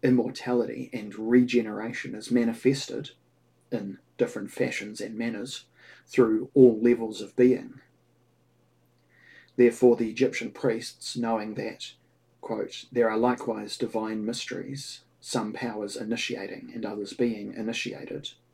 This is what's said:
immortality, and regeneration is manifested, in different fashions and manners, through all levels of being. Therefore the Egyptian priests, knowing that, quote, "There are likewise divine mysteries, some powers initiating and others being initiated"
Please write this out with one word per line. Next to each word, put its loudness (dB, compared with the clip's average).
immortality, 0
and -8
regeneration 2
is -8
manifested, 0
in -8
different -2
fashions -4
and -10
manners, -6
through 4
all 8
levels 2
of -12
being. 4
Therefore 8
the -2
Egyptian 0
priests, -4
knowing -2
that, -10
quote, -8
"There 4
are 0
likewise -2
divine -4
mysteries, -8
some -4
powers -8
initiating -8
and -8
others -8
being -2
initiated" -8